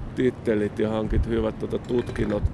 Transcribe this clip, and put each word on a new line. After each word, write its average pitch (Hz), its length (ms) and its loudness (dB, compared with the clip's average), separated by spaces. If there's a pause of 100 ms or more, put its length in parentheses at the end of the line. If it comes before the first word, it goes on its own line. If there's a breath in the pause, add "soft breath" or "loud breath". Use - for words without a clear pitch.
(160)
tittelit 113 640 2
ja 107 100 2
hankit 107 380 0
hyvät, 113 320 0
tota, - 200 -2
tutkinnot. 113 640 -2 (100)